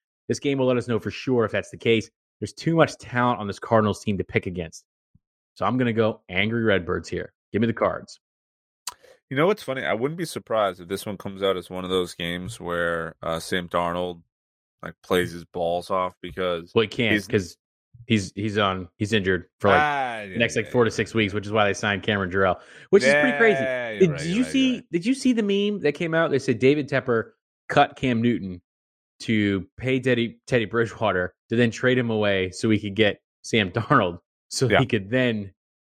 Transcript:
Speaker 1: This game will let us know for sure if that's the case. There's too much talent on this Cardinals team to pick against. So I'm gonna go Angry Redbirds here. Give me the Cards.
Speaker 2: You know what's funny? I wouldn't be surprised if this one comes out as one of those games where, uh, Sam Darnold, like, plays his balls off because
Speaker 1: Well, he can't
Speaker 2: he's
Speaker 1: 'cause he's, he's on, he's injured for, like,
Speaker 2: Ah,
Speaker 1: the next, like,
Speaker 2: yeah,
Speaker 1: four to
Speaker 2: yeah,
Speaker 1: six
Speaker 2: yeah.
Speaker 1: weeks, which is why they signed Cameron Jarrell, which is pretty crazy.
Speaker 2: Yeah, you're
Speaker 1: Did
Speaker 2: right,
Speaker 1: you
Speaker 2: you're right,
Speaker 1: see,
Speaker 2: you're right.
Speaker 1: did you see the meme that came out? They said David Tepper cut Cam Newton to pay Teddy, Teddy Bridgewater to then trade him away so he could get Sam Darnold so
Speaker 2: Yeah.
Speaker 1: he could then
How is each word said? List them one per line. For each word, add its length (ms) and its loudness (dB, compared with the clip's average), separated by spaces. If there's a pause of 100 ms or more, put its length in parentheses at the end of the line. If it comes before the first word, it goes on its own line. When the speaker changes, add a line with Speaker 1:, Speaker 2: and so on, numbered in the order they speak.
(280)
Speaker 1:
This 120 -4
game 180 -2
will 80 0
let 100 2
us 120 -2
know 100 0
for 140 -6
sure 320 0
if 80 -2
that's 180 -4
the 60 -16
case. 340 2 (300)
There's 120 -8
too 220 -4
much 240 4
talent 400 -2
on 80 -8
this 140 -8
Cardinals 420 2
team 160 -2
to 60 -4
pick 220 -4
against. 380 -10 (680)
So 100 -4
I'm 140 0
gonna 140 2
go 360 0
Angry 360 -2
Redbirds 440 0
here. 240 -8 (200)
Give 80 0
me 80 4
the 40 0
Cards. 460 -4 (1120)
Speaker 2:
You 60 -8
know 100 4
what's 160 0
funny? 220 -6
I 100 0
wouldn't 240 -2
be 60 -6
surprised 560 -2
if 80 -14
this 180 -6
one 100 -6
comes 260 -10
out 140 2
as 140 -10
one 140 -8
of 60 -8
those 240 -2
games 460 -8
where, 640 -4
uh, 180 -4
Sam 280 -4
Darnold, 540 -4 (600)
like, 180 -14
plays 300 0
his 120 -14
balls 460 -4
off 320 -2
because 540 -6
Speaker 1:
Well, 60 6
he 60 -2
can't 260 0
Speaker 2:
he's 120 0
Speaker 1:
'cause 300 -2 (500)
he's, 300 0
he's 200 -6
on, 320 0 (100)
he's 140 -2
injured 360 0 (100)
for, 120 2
like, 100 6
Speaker 2:
Ah, 480 -2
Speaker 1:
the 100 -10
next, 160 0
like, 120 0
Speaker 2:
yeah, 40 -16
Speaker 1:
four 140 4
to 60 2
Speaker 2:
yeah, 40 -4
Speaker 1:
six 180 -2
Speaker 2:
yeah. 40 -6
Speaker 1:
weeks, 180 2
which 100 -4
is 60 -10
why 140 4
they 100 2
signed 300 -2
Cameron 260 0
Jarrell, 300 2 (300)
which 120 6
is 120 6
pretty 220 2
crazy. 240 4
Speaker 2:
Yeah, 300 -4
you're 80 -6
Speaker 1:
Did 140 6
Speaker 2:
right, 120 -6
Speaker 1:
you 100 -2
Speaker 2:
you're 100 2
right, 80 -4
Speaker 1:
see, 160 2
Speaker 2:
you're 80 0
right. 160 -12
Speaker 1:
did 140 -4
you 80 2
see 180 2
the 100 0 (300)
meme 80 -6
that 140 0
came 200 -4
out? 160 2
They 80 2
said 220 -2
David 280 4
Tepper 420 -2 (380)
cut 280 2
Cam 260 0
Newton 400 -2 (600)
to 440 0 (100)
pay 220 -2
Teddy, 480 0
Teddy 200 0
Bridgewater 680 -2 (140)
to 80 -2
then 160 4
trade 260 0
him 120 -2
away 420 0
so 180 0
he 80 4
could 160 -6
get 260 2 (220)
Sam 300 0
Darnold 480 2 (300)
so 180 0
Speaker 2:
Yeah. 100 6
Speaker 1:
he 80 4
could 240 -2
then 420 0 (300)